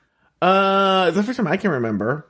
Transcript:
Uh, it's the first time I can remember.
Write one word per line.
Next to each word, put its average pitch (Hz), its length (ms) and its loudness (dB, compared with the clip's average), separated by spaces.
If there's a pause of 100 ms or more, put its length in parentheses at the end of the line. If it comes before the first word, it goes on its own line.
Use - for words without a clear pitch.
(420)
Uh, 190 680 2
it's 170 80 0
the 208 60 2
first 247 120 -6
time 220 120 -2
I 160 100 0
can 190 140 -2
remember. 117 580 -2